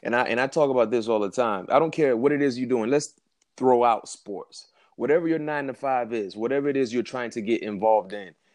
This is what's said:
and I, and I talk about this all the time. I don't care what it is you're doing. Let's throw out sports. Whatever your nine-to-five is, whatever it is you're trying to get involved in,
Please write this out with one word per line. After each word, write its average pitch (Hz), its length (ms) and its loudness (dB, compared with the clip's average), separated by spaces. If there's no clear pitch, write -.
and 117 120 -2
I, 123 100 2
and 117 140 -2
I 131 60 0
talk 143 240 0
about 120 220 2
this 113 160 0
all 110 120 2
the 98 120 -2
time. 104 400 -2
I 135 80 6
don't 160 120 2
care 143 240 2
what 127 160 2
it 143 120 0
is 127 160 0
you're 127 100 -2
doing. 117 220 0
Let's 147 220 0
throw 127 260 4
out 113 240 2
sports. - 600 -14
Whatever 147 320 0
your 160 120 0
nine-to-five 135 760 -4
is, 98 240 -4
whatever 135 320 0
it 135 80 0
is 120 160 0
you're 120 80 0
trying 120 300 -6
to 117 100 -8
get 107 220 0
involved 104 500 2
in, 98 220 -14